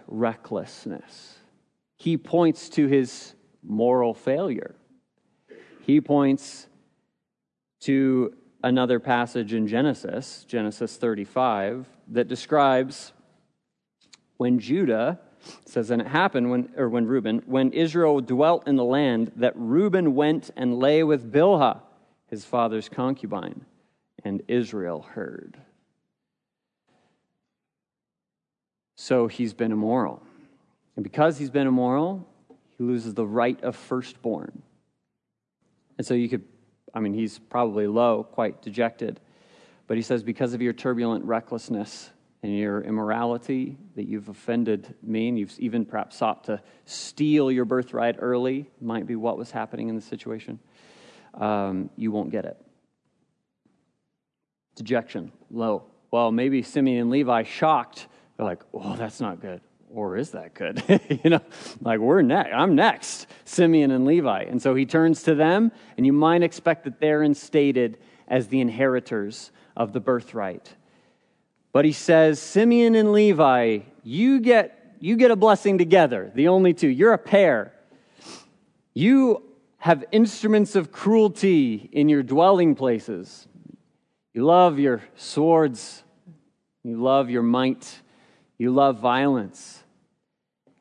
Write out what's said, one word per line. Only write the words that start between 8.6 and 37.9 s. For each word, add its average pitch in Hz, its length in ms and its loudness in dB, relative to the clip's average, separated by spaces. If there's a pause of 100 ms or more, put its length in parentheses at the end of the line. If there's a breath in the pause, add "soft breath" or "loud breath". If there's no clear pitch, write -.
another 123 340 2
passage 120 540 -4
in 110 140 -2
Genesis, 117 800 -4
Genesis 110 480 -6
thirty-five, 113 880 -4 (220)
that 117 180 -2
describes 135 840 -2 (1300)
when 123 220 0
Judah, 131 600 -2 (460 loud breath)
says, 113 240 -6
"And 120 100 -2
it 107 80 -6
happened 143 420 -2
when, 123 240 -4
or 131 140 -2
when 117 180 -2
Reuben, 113 380 -2
when 131 300 0
Israel 160 480 0
dwelt 139 440 0
in 143 100 2
the 127 80 0
land, 123 520 0
that 117 180 0
Reuben 165 600 0
went 151 420 -2
and 123 220 -2
lay 151 260 2
with 135 260 -2
Bilhah, 147 520 2 (460)
his 107 180 -12
father's 113 420 -4
concubine, 110 800 -8 (580)
and 98 240 -6
Israel 104 540 -6
heard." - 560 -16 (3500)
So 123 300 0
he's 113 260 -6
been 113 180 -4
immoral. 107 520 -4 (760 soft breath)
And - 80 -8
because 151 340 -2
he's 139 120 -10
been 139 180 0
immoral, 135 600 -2 (480)
he 123 80 -8
loses 117 300 -6
the 113 100 -4
right 117 380 -2
of 120 120 -6
firstborn. - 840 -10 (1400)
And 123 100 -10
so - 60 -6
you 120 160 -2
could, 117 140 -6 (500)
I 113 80 -10
mean, 104 140 -4
he's 110 240 -6
probably 107 480 -4
low, 110 380 0